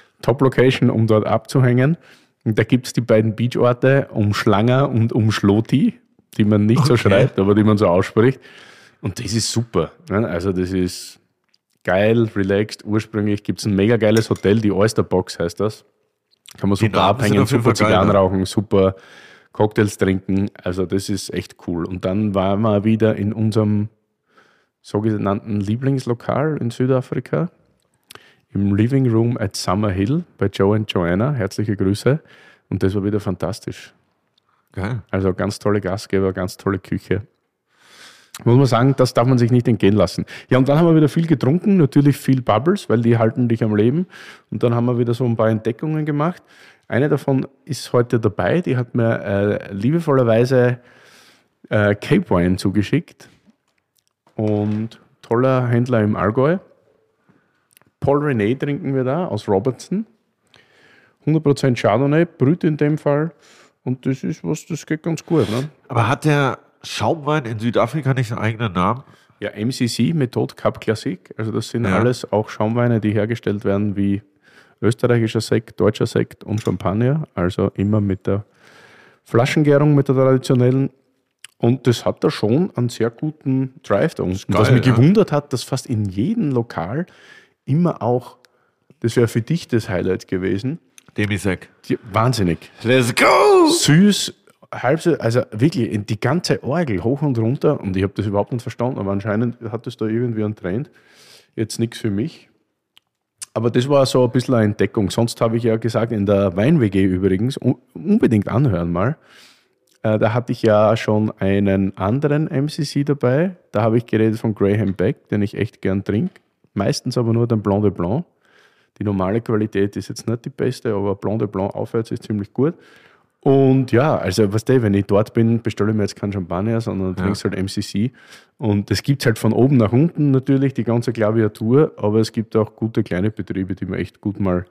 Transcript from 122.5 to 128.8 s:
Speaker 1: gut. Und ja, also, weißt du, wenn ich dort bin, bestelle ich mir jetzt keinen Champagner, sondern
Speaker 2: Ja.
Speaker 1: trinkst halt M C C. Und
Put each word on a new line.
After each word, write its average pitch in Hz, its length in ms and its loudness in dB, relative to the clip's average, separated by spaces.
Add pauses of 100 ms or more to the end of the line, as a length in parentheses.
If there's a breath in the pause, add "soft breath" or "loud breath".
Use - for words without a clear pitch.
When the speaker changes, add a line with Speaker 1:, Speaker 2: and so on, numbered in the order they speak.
Speaker 1:
gut. 147 220 -2 (640 soft breath)
Und 135 520 4
ja, 123 240 4
also, 95 360 0
weißt 110 160 -2
du, 127 140 4
wenn 101 120 2
ich 101 100 2
dort 104 300 0
bin, 117 280 2
bestelle 104 280 -2
ich 110 60 0
mir 107 60 -2
jetzt 98 140 -6
keinen 101 160 -6
Champagner, 101 480 -4
sondern 95 300 -4
Speaker 2:
Ja. 90 120 -6
Speaker 1:
trinkst 98 220 -2
halt 95 100 -4
M 95 140 -4
C 104 120 -8
C. 104 320 -4 (460 loud breath)
Und 101 320 0